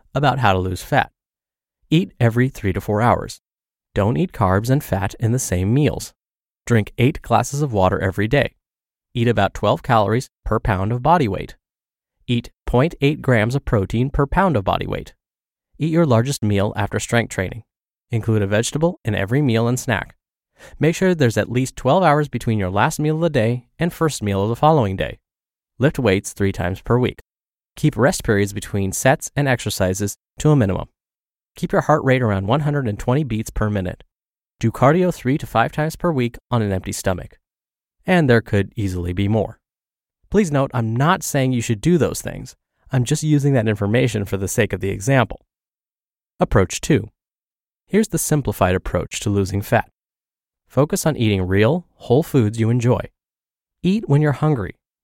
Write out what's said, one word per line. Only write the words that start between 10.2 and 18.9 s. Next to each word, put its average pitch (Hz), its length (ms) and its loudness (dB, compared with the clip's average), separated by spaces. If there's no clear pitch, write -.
per 110 160 0
pound 98 320 -2
of 123 100 -4
body 151 240 2
weight. 92 300 -6
Eat 120 220 -2
point 131 340 0
eight 147 200 0
grams 123 360 2
of 139 80 -4
protein 117 460 0
per 143 160 0
pound 180 300 0
of 98 80 0
body 92 220 -2
weight. - 280 -8
Eat 160 140 -4
your 165 160 2
largest 127 340 2
meal 104 360 0
after 101 240 -4
strength - 300 -2
training. 98 340 -8
Include 110 300 0
a 98 40 2
vegetable 131 580 0